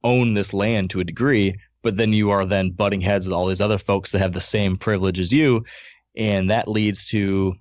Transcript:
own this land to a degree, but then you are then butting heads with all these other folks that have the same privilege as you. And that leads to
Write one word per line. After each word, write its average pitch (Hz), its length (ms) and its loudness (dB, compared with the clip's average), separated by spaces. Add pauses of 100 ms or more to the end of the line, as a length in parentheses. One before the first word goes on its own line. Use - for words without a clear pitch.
own 120 300 2
this 101 200 -2
land 98 380 0
to 95 100 -4
a - 20 0
degree, 98 520 0 (280)
but 104 140 0
then 110 160 2
you 107 180 2
are 98 140 2
then 95 260 0
butting 101 300 -2
heads 95 260 0
with 92 60 -4
all 90 140 0
these 95 140 -2
other 104 180 2
folks 98 320 -2
that 98 80 0
have 92 140 0
the 90 60 -4
same 98 380 0
privilege 95 420 -2
as 90 120 -2
you. 127 320 2 (520)
And 101 340 0
that 113 180 0
leads 107 420 -2
to 98 520 0